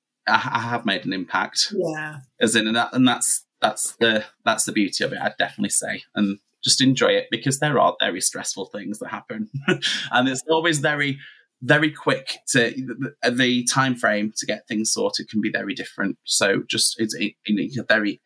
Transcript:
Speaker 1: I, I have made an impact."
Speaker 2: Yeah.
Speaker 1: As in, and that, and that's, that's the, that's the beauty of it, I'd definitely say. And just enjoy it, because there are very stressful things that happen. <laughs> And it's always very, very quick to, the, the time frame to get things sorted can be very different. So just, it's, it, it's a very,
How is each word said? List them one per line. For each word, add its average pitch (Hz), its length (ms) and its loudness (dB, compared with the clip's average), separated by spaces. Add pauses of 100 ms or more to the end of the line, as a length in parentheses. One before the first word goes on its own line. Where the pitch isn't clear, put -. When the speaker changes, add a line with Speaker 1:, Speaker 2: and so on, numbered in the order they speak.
(260)
Speaker 1:
I, 113 280 2
I 117 40 2 (120)
have 120 160 -2
made 92 180 0
an 95 80 -4
impact." 95 640 -2
Speaker 2:
Yeah. 156 420 -4 (220)
Speaker 1:
As 117 160 4
in, 110 100 2
and 110 100 0
that, 117 160 0
and 127 140 6
that's, - 380 2 (160)
that's - 400 0
the, 110 240 4 (200)
that's 113 200 2
the - 80 -2
beauty 104 320 0
of - 80 -2
it, 98 80 -6
I'd - 180 -4
definitely 101 320 -2
say. - 320 -2 (140)
And 101 220 0 (260)
just 127 180 4
enjoy 131 280 4
it, 98 200 2
because 135 300 -2
there 151 180 0
are - 220 4
very 92 200 -2
stressful - 460 -4
things 104 320 -10
that - 120 -12
happen. 107 400 -8 (180)
<laughs> - 120 -16 (300)
And 127 180 2
it's 127 220 -4
always 160 300 2
very, 143 380 -2 (440)
very 151 280 4
quick - 480 -2 (100)
to, 120 220 4
the, 123 600 -4
the 123 420 2
time 131 240 2
frame 107 420 2
to - 80 -4
get 107 200 -4
things 110 260 -2
sorted 101 360 -2
can 107 120 -2
be 107 100 0
very 98 240 -4
different. - 500 -4
So 98 440 2
just, - 300 0
it's, 110 160 -2
it, - 200 -4 (100)
it's 107 340 0
a 104 60 -4
very, 107 420 2